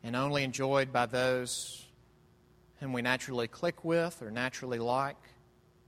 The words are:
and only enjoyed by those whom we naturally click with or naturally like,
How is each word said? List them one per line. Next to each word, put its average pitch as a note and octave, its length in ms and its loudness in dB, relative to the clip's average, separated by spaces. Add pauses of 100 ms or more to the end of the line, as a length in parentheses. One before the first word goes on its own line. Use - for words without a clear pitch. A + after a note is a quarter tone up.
and A#2 120 -6
only C#3+ 280 2
enjoyed C3+ 480 2
by B2 140 4
those B2+ 800 -2 (960)
whom C3+ 100 -6
we B2 100 -2
naturally B2 460 0
click - 380 -4
with E3 360 2
or A2 80 -8
naturally B2 500 -4
like, C3 360 0 (720)